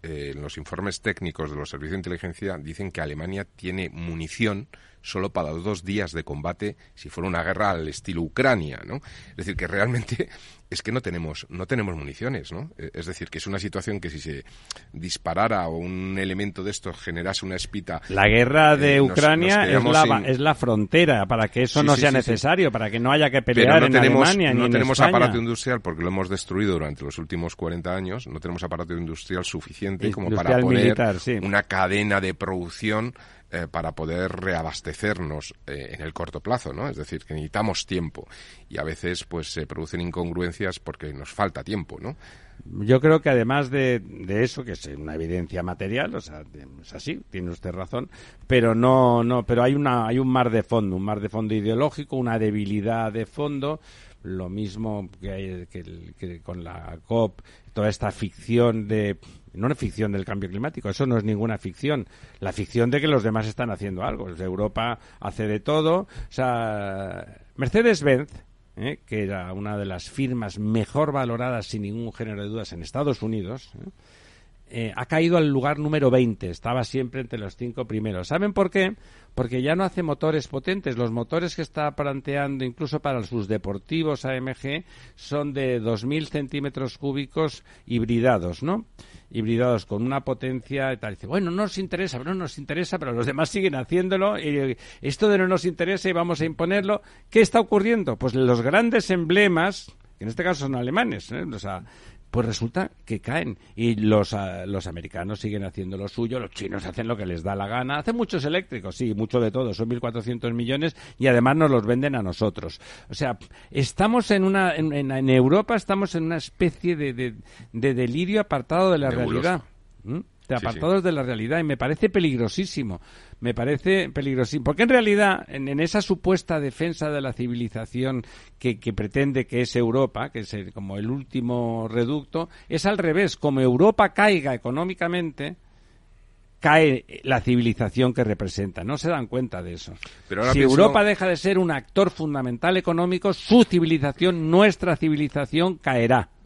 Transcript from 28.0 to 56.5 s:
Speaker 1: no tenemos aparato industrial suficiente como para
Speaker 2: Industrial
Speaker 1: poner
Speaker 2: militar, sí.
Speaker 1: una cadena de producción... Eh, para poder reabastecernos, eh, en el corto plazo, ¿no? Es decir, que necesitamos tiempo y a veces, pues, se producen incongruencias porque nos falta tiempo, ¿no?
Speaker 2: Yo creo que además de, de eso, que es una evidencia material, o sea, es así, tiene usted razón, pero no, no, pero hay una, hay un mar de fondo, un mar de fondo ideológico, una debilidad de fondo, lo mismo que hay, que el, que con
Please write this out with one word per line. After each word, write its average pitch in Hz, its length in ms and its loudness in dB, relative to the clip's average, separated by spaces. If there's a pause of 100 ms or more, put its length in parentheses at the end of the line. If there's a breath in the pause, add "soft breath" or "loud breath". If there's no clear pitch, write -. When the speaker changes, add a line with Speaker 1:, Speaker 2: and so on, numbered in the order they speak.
Speaker 1:
no 76 140 -10
tenemos 85 240 -6
aparato 85 340 -6
industrial 85 460 -4
suficiente 98 640 -6
como 98 180 -4
para 107 300 2
Speaker 2:
Industrial 127 40 4
Speaker 1:
poner 123 200 4
Speaker 2:
militar, 117 380 4
sí. 120 200 -2
Speaker 1:
una 101 220 2
cadena 98 580 2
de 92 140 0
producción... 101 800 -4 (360 loud breath)
Eh, 85 160 -6
para 80 260 -4
poder 85 380 -4
reabastecernos, 85 1200 -4 (120)
eh, 67 280 -10
en 76 80 -12
el 78 100 -8
corto 76 280 -8
plazo, 104 340 -4
¿no? 101 120 -6
Es - 120 -8
decir, 76 260 -10
que - 80 -14
necesitamos 87 540 -4
tiempo 85 420 -6 (400 loud breath)
y - 100 -10
a - 40 -2
veces, 85 420 -6
pues, 82 260 -8
se 78 160 -6
producen 80 360 -8
incongruencias 87 760 -4
porque 76 360 -12
nos 69 160 -14
falta - 340 -4
tiempo, 98 340 -6
¿no? 127 160 -10 (520 loud breath)
Speaker 2:
Yo 104 340 2
creo 156 220 6
que 151 80 2
además 131 400 2
de, 131 300 2
de 101 440 -2
eso, 123 200 -4
que 110 80 -10
es - 140 -10
una 76 280 -10
evidencia 85 480 -4
material, 98 520 -4
o - 60 -8
sea, 151 220 -14 (400)
es - 100 -20
así, - 380 -10
tiene 90 200 -6
usted 87 220 -10
razón, 95 380 -8 (360 loud breath)
pero 117 280 6
no, 123 500 6
no, 120 220 0
pero 120 160 4
hay 131 120 4
una, 127 320 2
hay 120 120 0
un 131 100 2
mar 127 220 4
de 110 120 4
fondo, 104 340 0
un 95 80 -4
mar 104 160 -2
de 104 100 -6
fondo 107 240 -2
ideológico, 123 640 -2
una 120 220 0
debilidad 107 720 -2
de 113 120 -4
fondo, 147 560 -6 (440 loud breath)
lo 92 260 -8
mismo 104 580 -6 (140)
que 95 100 -8
hay, 92 360 -10
que - 100 -16
el, 85 400 -16
que 87 240 -12
con 90 220 -12